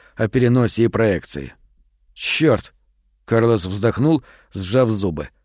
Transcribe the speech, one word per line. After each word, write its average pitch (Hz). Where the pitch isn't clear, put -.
о 110
переносе 123
и 117
проекции». 90
«Чёрт!» — -
Карлос 113
вздохнул, 113
сжав 110
зубы. 92